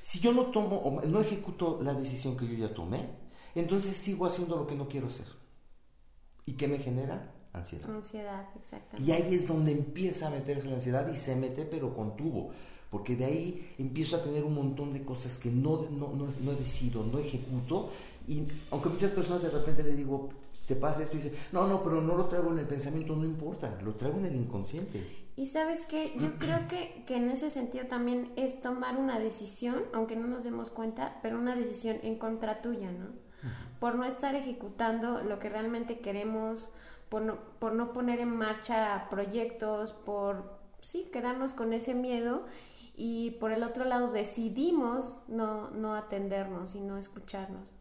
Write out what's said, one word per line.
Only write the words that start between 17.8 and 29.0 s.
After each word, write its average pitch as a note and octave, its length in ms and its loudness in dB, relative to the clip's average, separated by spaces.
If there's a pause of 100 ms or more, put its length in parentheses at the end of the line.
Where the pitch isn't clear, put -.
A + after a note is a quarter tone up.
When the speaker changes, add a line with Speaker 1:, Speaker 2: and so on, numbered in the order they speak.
Speaker 1:
Y D3+ 180 2 (280)
aunque C#3+ 160 0
muchas G3 240 4
personas F3 320 2
de D#3+ 60 2
repente D3+ 340 10
le D3 100 12
digo, C#3 360 2 (360)
"¿Te - 120 4
pasa D3+ 260 4
esto?", D#3 140 0
y C#3+ 40 0
dice, D3 140 -4 (160)
"No, F#3 160 4
no, G3 160 4
pero D#3+ 180 4
no E3 140 6
lo F#3 120 6
traigo E3+ 260 6
en D#3+ 60 2
el C#3+ 80 0
pensamiento", D3 500 -2
no D#3 80 2
importa, D3+ 580 -2
lo G#2 120 -2
traigo F3+ 240 0
en F#3+ 80 0
el C#3+ 100 0
inconsciente. A2+ 880 -2 (100)
Speaker 2:
Y C4+ 80 -2
¿sabes D#4+ 400 0
qué? D#4 340 -2
Yo D4+ 140 2
Speaker 1:
<clears throat> - 60 -8
Speaker 2:
creo E4 280 0
que, - 380 -6
que B3+ 100 -2
en A#3+ 140 2
ese C#4 200 0
sentido B3+ 380 -4
también B3 480 0
es C4 260 0
tomar B3 360 -2
una C4 220 2